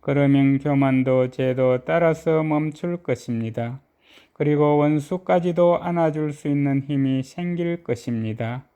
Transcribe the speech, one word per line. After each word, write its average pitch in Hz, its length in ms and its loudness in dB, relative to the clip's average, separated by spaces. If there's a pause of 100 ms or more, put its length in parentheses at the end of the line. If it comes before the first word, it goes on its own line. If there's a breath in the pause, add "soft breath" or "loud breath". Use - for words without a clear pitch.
그러면 139 580 2
교만도 131 720 2
죄도 127 540 0
따라서 160 580 0
멈출 156 600 -4
것입니다. 117 800 -6 (520 soft breath)
그리고 147 440 2
원수까지도 175 1040 0
안아줄 160 500 -2
수 147 160 -8
있는 143 340 0
힘이 135 400 -2
생길 170 600 -6
것입니다. 117 800 -6 (120)